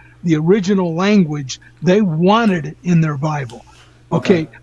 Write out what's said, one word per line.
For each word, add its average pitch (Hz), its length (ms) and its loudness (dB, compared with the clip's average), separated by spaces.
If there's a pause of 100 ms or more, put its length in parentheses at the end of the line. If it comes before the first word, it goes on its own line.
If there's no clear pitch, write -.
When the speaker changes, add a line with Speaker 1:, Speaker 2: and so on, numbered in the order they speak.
(240)
Speaker 1:
the 165 120 0
original 180 580 0
language, 160 680 0 (220)
they 185 200 2
wanted 185 680 0
it 156 160 -14
in 175 180 2
their 151 160 -2
Bible. 143 480 -6 (460)
Okay? 170 320 2
Speaker 2:
Okay. - 80 -12 (120)